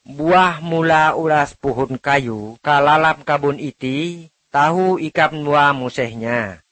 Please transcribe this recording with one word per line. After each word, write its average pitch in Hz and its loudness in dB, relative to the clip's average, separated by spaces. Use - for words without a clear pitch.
Buah 165 2
mula 160 2
uras 151 0
puhun 131 -4
kayu 117 -4
kalalap 151 2
kabun 143 -2
iti, 160 -8
tahu 175 2
ikap 156 0
nua 147 2
musehnya. 117 -4